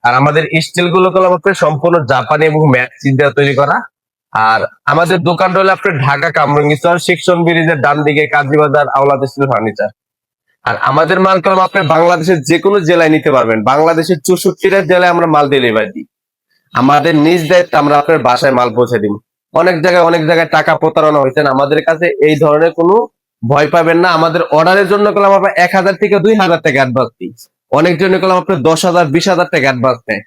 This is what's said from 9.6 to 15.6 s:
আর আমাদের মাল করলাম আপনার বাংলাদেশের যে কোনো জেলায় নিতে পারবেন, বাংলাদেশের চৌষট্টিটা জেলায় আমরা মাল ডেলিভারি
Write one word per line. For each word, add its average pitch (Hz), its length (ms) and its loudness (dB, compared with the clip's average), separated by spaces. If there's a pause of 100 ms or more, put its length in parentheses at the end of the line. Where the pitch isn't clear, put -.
আর 107 100 -4 (160)
আমাদের 160 340 0
মাল 190 180 2
করলাম 185 260 0
আপনার 196 160 -2 (100)
বাংলাদেশের 170 440 2 (100)
যে 170 160 2
কোনো 202 140 2 (100)
জেলায় 165 260 2
নিতে 156 220 0
পারবেন, 113 220 0 (120)
বাংলাদেশের 160 560 0
চৌষট্টিটা 190 540 0 (100)
জেলায় 180 240 2
আমরা 170 200 0
মাল 147 200 2
ডেলিভারি 120 400 0